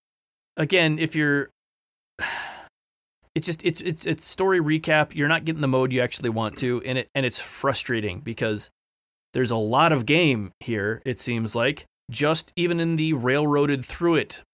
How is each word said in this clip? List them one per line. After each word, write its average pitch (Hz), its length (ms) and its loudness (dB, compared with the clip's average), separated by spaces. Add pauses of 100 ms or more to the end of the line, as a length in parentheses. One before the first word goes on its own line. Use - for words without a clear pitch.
(580)
again, 156 400 4
if 160 180 -2
you're, 143 320 2 (680)
<sighs> - 1160 -14
it's 160 120 -2
just, 165 180 -6
it's, 170 160 -2
it's, 175 240 -6
it's 160 180 -2
story 190 380 0
recap. 156 540 2
You're 147 140 0
not 156 180 0
getting 160 160 -2
the 147 60 2
mode 131 260 2
you 123 80 2
actually 123 280 -2
want 110 280 -2
to, 123 260 -2
and 131 140 -4
it, 123 160 -6
and 139 100 0
it's 120 160 -2
frustrating 113 800 -2
because 110 480 -4 (640)
there's 127 180 0
a 117 60 0
lot 123 360 4
of 131 120 0
game 135 560 2
here, 110 460 -2
it 127 120 -4
seems 113 360 -4
like, 123 320 -2 (240)
just 147 460 0
even 170 240 0
in 165 160 0
the 156 180 2
railroaded 143 680 2
through 170 320 0
it - 260 -2 (120)